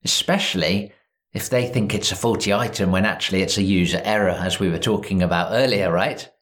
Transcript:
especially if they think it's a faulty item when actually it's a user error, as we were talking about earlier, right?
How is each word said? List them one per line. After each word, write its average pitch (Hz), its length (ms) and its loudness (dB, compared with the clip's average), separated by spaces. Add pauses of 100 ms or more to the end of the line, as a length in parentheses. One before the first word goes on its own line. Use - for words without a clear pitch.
especially 101 880 0 (400)
if - 160 -6
they 123 200 0
think 107 260 -2
it's - 180 -2
a 92 40 -6
faulty 104 360 0
item 104 380 0
when 92 160 2
actually 95 340 -2
it's - 160 0
a 101 60 0
user 90 420 2
error, 104 260 2
as 90 300 -2
we 98 80 2
were 85 100 -2
talking 95 440 0
about 87 300 0
earlier, 110 380 2
right? 98 380 -2 (140)